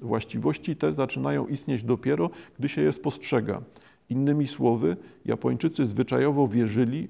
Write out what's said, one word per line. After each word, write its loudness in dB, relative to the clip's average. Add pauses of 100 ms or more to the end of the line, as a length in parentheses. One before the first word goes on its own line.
właściwości -2
te 0
zaczynają -2
istnieć -4
dopiero, 0 (300)
gdy -2
się -2
je 4
spostrzega. -2 (480)
Innymi 2
słowy, 2 (280)
Japończycy 0
zwyczajowo 2
wierzyli, 2